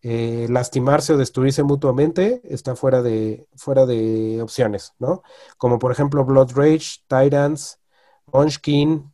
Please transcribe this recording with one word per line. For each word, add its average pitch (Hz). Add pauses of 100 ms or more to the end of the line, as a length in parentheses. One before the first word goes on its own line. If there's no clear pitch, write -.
eh, 117
lastimarse 135
o -
destruirse 135
mutuamente 147
está 131
fuera 127
de, 110 (100)
fuera 135
de 110
opciones, 110
¿no? 156 (340)
Como 120
por 127
ejemplo 143
Blood 131
Rage, 156
Tyrants, 143 (540)
Munchkin. 147